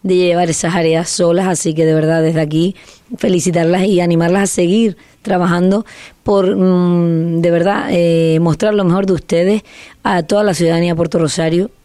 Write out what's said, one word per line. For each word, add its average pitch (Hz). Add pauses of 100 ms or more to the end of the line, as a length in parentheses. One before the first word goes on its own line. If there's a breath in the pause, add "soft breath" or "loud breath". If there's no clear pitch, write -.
de 185
llevar 175
esas 165
áreas 160
solas, 180
así 165
que 160
de 160
verdad 160
desde 160
aquí 160 (440 loud breath)
felicitarlas 180
y 190
animarlas 175
a -
seguir 196 (240 loud breath)
trabajando 185 (380 loud breath)
por, 196
mm, 175
de 170
verdad, 170
eh, 165
mostrar 170
lo 202
mejor 185
de 190
ustedes 180 (400 loud breath)
a 180
toda 202
la 196
ciudadanía 170
de 160
Puerto 165
Rosario 165 (140)